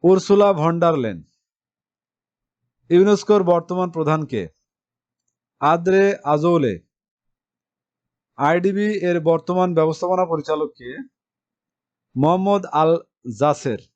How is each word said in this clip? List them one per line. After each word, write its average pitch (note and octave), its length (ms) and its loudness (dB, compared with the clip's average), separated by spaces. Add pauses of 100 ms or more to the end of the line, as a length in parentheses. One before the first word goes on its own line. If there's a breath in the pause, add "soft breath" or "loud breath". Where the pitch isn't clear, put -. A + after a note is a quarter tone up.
উর্সুলা G3 500 4
ভন E3 280 0
ডার E3 180 2
লেন। G#2+ 200 -6 (1700)
ইউনেস্কোর G3 520 4
বর্তমান F3+ 480 0
প্রধান D#3 340 -2
কে? A2 180 -6 (1200)
আদ্রে E3+ 440 2 (200)
আজৌলে। D3+ 500 0 (1600)
আইডিবি F3+ 520 0 (100)
এর F3 220 -2
বর্তমান E3+ 540 0
ব্যবস্থাপনা F3 520 0
পরিচালক D3+ 500 -4
কে? B2 140 -16 (1300)
মোহাম্মদ F#3 500 0
আল D#3 240 0 (480)
জাসের। C#3 420 -2 (160)